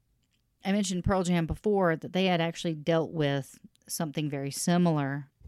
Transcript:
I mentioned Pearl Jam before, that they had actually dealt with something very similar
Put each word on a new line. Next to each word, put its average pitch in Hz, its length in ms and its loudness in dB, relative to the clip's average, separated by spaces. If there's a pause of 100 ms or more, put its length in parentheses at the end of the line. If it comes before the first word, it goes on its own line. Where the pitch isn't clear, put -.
(640)
I 190 80 0
mentioned 190 320 -2
Pearl 190 180 2
Jam 170 240 2
before, 180 480 0
that - 180 -8
they 190 140 2
had 175 140 2
actually 165 340 -4
dealt 156 380 0
with 139 460 -2 (280)
something 151 420 -4
very 139 220 -4
similar 151 800 2 (200)